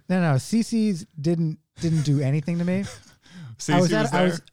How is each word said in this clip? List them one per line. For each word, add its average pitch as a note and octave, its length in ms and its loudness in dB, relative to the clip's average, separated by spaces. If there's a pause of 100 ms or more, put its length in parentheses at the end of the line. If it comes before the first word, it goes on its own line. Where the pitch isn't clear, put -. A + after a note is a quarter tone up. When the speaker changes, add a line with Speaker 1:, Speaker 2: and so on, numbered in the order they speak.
Speaker 1:
No, F#3 120 0
no, D3+ 180 2
C A3 240 0
C's G#3+ 420 -2 (140)
didn't, E3 400 0 (200)
didn't D#3+ 240 0
do C#3+ 180 2
anything D#3 360 0
to F3 80 -2
me. F#3 140 0
Speaker 2:
<laughs> - 880 -12
Speaker 1:
I E3+ 100 4
was F3+ 80 6
Speaker 2:
C - 20 -
C F3+ 60 2
Speaker 1:
at, A3 60 4
Speaker 2:
was - 120 -2
Speaker 1:
I F3+ 100 2
was, F3 160 2
Speaker 2:
there? - 140 -20